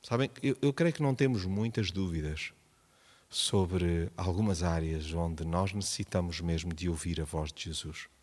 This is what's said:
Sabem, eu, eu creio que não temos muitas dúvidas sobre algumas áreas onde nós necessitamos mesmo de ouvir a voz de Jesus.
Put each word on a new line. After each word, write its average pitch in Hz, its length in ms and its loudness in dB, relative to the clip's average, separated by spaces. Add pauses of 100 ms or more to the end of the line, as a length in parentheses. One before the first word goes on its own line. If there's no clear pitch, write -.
Sabem, 123 260 2 (140)
eu, 135 180 2
eu 143 120 2
creio 170 200 2
que 156 100 -2
não 139 120 4
temos 123 300 2
muitas 101 480 0
dúvidas 82 600 -2 (760)
sobre 87 880 2
algumas 90 480 2
áreas 80 500 0
onde 82 300 -2
nós 90 280 2
necessitamos 92 680 -2
mesmo 85 340 0
de 90 140 -2
ouvir 82 320 -2
a 78 40 0
voz 78 280 -4
de - 100 -12
Jesus. 78 460 -8 (140)